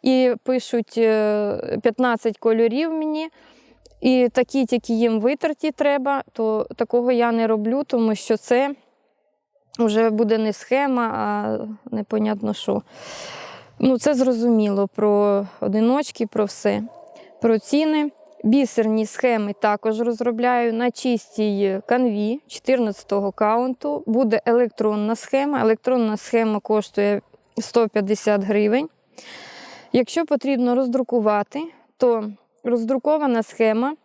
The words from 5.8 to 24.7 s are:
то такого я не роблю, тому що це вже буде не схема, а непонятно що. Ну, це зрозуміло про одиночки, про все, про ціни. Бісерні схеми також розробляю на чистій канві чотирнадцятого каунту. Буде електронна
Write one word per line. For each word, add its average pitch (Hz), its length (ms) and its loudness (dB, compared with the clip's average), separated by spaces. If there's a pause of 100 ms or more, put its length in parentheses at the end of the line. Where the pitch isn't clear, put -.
то 220 340 -2 (100)
такого 247 360 0
я 233 200 2
не 226 140 2
роблю, 226 380 0
тому 226 300 0
що 214 220 -2
це 269 380 0 (1040)
вже 226 320 2
буде 220 280 2
не 214 140 0
схема, 254 600 -2
а 208 440 -2 (360)
непонятно 214 600 -2
що. 202 280 -4 (960)
Ну, 254 200 2
це 294 160 2
зрозуміло 226 800 2
про 208 520 2 (140)
одиночки, 226 640 0
про 214 180 -2
все, 202 380 -2 (600)
про 226 160 4
ціни. 302 520 0 (340)
Бісерні 220 640 2
схеми 214 460 0
також 214 480 -2
розробляю 240 720 0
на 240 180 0
чистій 208 960 -2
канві 240 600 0
чотирнадцятого 202 880 -2
каунту. 247 720 -2
Буде 226 380 2
електронна 220 720 0